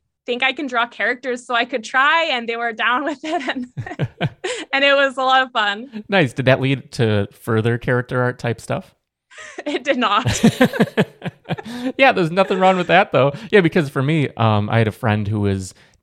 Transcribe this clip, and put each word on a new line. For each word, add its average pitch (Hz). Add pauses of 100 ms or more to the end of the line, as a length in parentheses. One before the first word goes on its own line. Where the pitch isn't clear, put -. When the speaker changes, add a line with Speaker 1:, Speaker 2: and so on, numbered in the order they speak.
(260)
Speaker 1:
think 247
I 269
can 285
draw 240
characters, 247
so 254
I 233
could 240
try." 294
And 254
they 233
were 233
down 240
with 294
it. 311
And, 247 (100)
<laughs> -
and 269
it 277
was 277
a 269
lot 262
of 262
fun. 214
Speaker 2:
Nice. 175
Did 135
that 127
lead 135
to 107
further 117
character 123
art 123
type 117
stuff? -
Speaker 1:
<laughs> -
It 285
did 269
not. 214
Speaker 2:
<laughs> - (880)
Yeah, 269
there's 180
nothing 190
wrong 185
with 180
that, 180
though. 139 (180)
Yeah, 214
because 165
for 135
me, 147
um, 107
I 113
had 113
a 98
friend 107
who 104
was 98 (280)